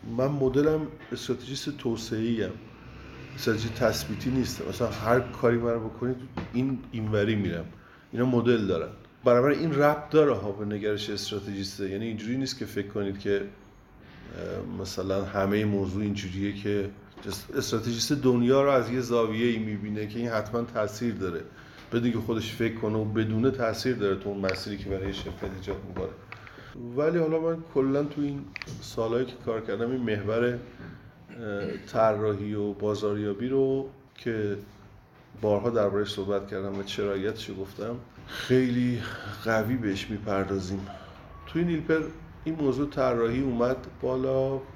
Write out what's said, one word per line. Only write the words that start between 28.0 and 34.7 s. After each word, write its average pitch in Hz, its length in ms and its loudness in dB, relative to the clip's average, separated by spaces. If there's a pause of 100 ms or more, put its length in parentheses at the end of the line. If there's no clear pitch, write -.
تو 147 180 -2
این 143 240 -2 (360)
سالایی 117 440 0
که 123 80 -10 (120)
کار 113 160 0
کردم، 113 300 -2
این 127 100 0
محور، 110 440 2
اه، 120 120 2 (1300)
طراحی 107 640 2
و 104 200 -2
بازاریابی 104 760 0
رو 135 400 2 (280)
که 104 400 -2 (840)